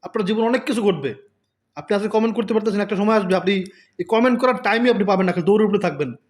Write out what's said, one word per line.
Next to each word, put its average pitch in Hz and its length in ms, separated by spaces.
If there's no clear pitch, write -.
আপনার 220 240
জীবন 220 180
অনেক 240 200
কিছু 233 180
ঘটবে। 143 320
আপনি 175 220
আজকে 208 120
কমেন্ট 220 280
করতে 233 180
পারতেছেন, 214 260
একটা 202 160
সময় 208 200
আসবে 190 200
আপনি 180 160
এই 180 60
কমেন্ট 240 360
করার 254 220
টাইমই 226 280
আপনি 202 140
পাবেন 190 220
না, 180 60
খালি 170 140
দৌড়ে 214 180
উঠে 202 140
থাকবেন। 147 360